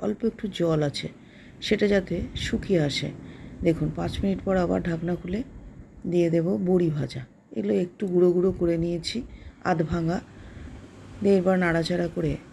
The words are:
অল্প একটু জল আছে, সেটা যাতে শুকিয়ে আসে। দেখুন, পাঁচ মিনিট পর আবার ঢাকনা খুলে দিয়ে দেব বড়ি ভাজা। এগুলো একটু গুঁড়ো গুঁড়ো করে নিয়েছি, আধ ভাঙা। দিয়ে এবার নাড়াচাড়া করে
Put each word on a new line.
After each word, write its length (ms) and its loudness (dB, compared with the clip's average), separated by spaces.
অল্প 240 -4
একটু 240 -4
জল 340 0
আছে, 260 -4
সেটা 280 2
যাতে 320 2
শুকিয়ে 460 0
আসে। 300 0
দেখুন, 340 2
পাঁচ 260 -4
মিনিট 220 0
পর 120 2
আবার 260 2
ঢাকনা 340 -2
খুলে 260 -6
দিয়ে 240 4
দেব 260 2
বড়ি 240 4
ভাজা। 300 -4
এগুলো 240 -2
একটু 320 -2
গুঁড়ো 260 6
গুঁড়ো 200 4
করে 260 0
নিয়েছি, 440 -4
আধ 180 2
ভাঙা। 380 0
দিয়ে 140 6
এবার 220 4
নাড়াচাড়া 500 2
করে 280 -2